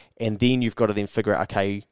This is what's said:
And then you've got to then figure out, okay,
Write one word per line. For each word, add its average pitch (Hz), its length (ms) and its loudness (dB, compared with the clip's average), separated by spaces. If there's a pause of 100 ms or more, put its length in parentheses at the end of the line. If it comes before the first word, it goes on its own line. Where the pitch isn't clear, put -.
(180)
And 110 200 -2
then 123 240 2
you've 113 140 0
got 117 120 2
to 104 60 0
then 101 140 -2
figure 104 260 0
out, 78 180 0
okay, 101 300 -2 (100)